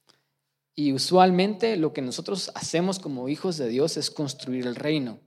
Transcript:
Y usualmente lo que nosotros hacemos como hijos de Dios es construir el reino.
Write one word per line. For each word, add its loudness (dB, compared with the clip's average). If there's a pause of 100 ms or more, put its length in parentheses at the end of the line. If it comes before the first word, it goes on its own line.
(760)
Y 2
usualmente 4
lo 2
que -6
nosotros -6
hacemos 0
como -6
hijos -2
de -2
Dios 2
es -4
construir -4
el -4
reino. -2